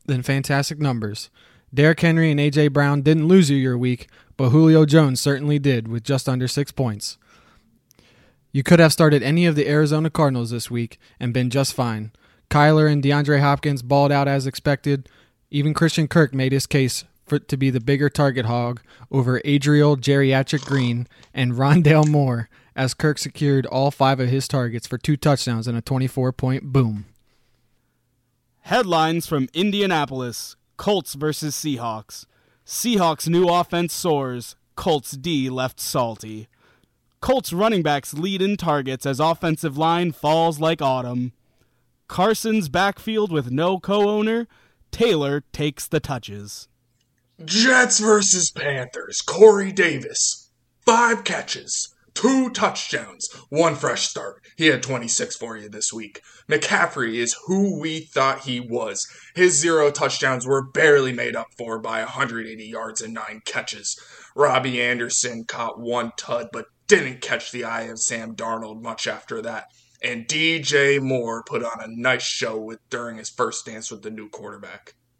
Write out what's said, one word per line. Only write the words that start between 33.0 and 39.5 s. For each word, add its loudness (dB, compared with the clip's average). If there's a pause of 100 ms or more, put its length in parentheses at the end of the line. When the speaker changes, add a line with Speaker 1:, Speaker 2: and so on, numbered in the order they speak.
Speaker 2:
new 4
offense 0
soars. -4 (180)
Colts -2
D -4
left -6
salty. -6 (720)
Colts 0
running 2
backs -2
lead -4
in 0
targets -2
as -2
offensive 0